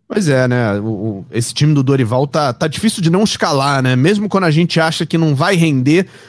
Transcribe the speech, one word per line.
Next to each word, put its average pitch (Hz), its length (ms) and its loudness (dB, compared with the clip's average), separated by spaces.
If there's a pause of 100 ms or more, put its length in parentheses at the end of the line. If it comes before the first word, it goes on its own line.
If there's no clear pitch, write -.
Pois 196 200 0
é, 127 200 2
né? 113 320 0
O, 107 80 -4
o, 104 420 -6
esse 113 240 -4
time 151 200 2
do 143 80 2
Dorival 131 440 0
tá, 147 260 -2
tá 160 140 -4
difícil 214 340 -4
de 165 80 0
não 175 140 2
escalar, 143 600 0
né? 127 120 2
Mesmo 196 340 2
quando 190 160 0
a 165 60 2
gente 165 300 0
acha 160 260 -2
que 170 100 -4
não 160 160 2
vai 170 220 0
render, 160 540 2 (200)